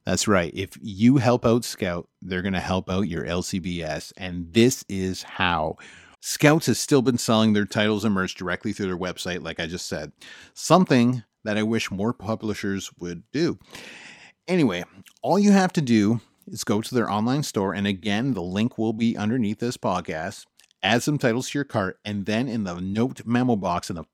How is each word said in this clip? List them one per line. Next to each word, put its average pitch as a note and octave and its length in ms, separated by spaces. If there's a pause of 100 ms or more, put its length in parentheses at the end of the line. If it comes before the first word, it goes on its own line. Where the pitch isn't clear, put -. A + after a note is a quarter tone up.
That's F#2 220
right. F2+ 280
If F#2+ 260
you A2+ 360
help B2 280
out A#2 180
Scout, F2 460 (120)
they're F2+ 200
gonna F#2+ 180
help F#2 300
out F#2+ 180
your D#2+ 180
L F2 160
C G2 180
B F2 220
S, D2+ 360
and F2 360
this A#2 360
is F#2+ 340
how. E2 540 (440)
Scouts D3+ 440
has A#2+ 120
still C#3 240
been A#2+ 160
selling A2 360
their G#2 120
titles G#2+ 380
and A2 100
merch F#2 220
directly F#2 380
through G2 140
their F2+ 100
website, F2+ 440
like D#2+ 160
I E2+ 100
just F2 200
said. D2+ 240 (420)
Something B2+ 720 (220)
that G#2+ 120
I G#2+ 60
wish A2 280
more G2+ 200
publishers G2+ 880
would F2 320
do. D#3+ 260 (880)
Anyway, B2 380 (380)
all D#3+ 180
you G3+ 140
have F#3+ 200
to F3 80
do A2+ 380 (260)
is - 200
go G#2+ 160
to - 120
their A#2+ 160
online A#2 340
store, G2 300
and G2+ 140
again, G#2 460
the F#2 80
link G2 360
will A2+ 140
be A2+ 240
underneath G#2+ 440
this A#2+ 180
podcast. F2+ 680 (380)
Add A#2 200
some D3+ 140
titles B2+ 340
to D3 60
your C#3+ 60
cart, G2 400
and G2+ 220
then A2+ 240
in A2 160
the F2 160
note A2 440
memo A#2+ 300
box F2+ 340
in F#2+ 60
the D2+ 80 (100)